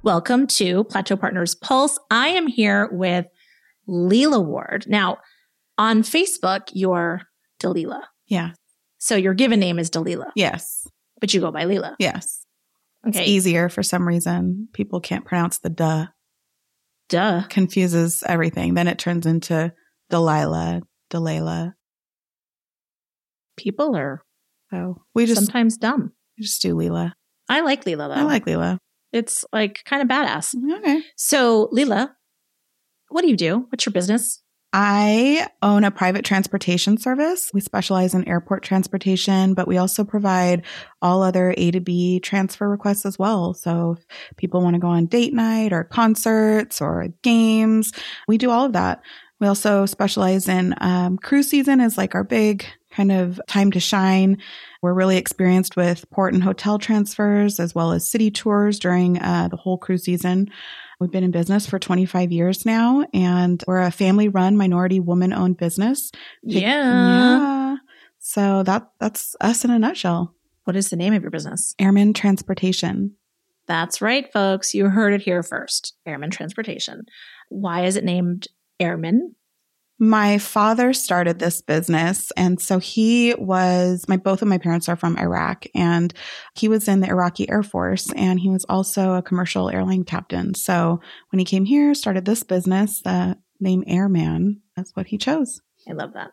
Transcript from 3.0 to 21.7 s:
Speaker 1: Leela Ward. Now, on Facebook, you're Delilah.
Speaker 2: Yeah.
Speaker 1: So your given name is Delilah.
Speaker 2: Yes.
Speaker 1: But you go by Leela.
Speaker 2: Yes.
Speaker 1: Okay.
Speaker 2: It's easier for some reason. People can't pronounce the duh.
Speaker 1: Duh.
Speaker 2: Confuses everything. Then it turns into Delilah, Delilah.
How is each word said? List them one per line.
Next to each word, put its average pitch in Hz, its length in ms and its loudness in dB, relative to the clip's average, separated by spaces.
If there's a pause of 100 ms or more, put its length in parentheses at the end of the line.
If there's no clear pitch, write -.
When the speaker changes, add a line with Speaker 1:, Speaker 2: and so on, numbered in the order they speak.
Speaker 1:
Leela 208 520 2
Ward. - 460 -6
Now, 202 300 0 (600)
on 220 240 4
Facebook, 220 720 -2
you're 180 520 -2 (360)
Delilah. 180 480 -6 (180)
Speaker 2:
Yeah. 170 260 -4 (480)
Speaker 1:
So 220 180 0
your 190 160 2
given 226 260 2
name 175 180 0
is 165 120 -2
Delilah. 165 440 -6
Speaker 2:
Yes. - 540 -6 (320)
Speaker 1:
But 202 140 -2
you 190 80 2
go 165 100 -2
by 160 140 -4
Leela. 180 340 -4
Speaker 2:
Yes. - 460 -4 (600)
Speaker 1:
Okay. 214 140 -2
Speaker 2:
It's 180 100 0
easier 180 380 2
for 104 160 -4
some 180 240 -2
reason. 170 640 -2
People 185 300 -6
can't - 240 -8
pronounce 175 340 -2
the - 100 -8
duh. 160 360 -2 (1040)
Speaker 1:
Duh. 180 400 0
Speaker 2:
Confuses 175 760 0
everything. 165 500 -2
Then 175 120 2
it 170 120 -2
turns 170 260 -4
into 165 480 -2 (360)
Delilah, 165 760 0 (260)
Delilah. 165 680 -6 (1800)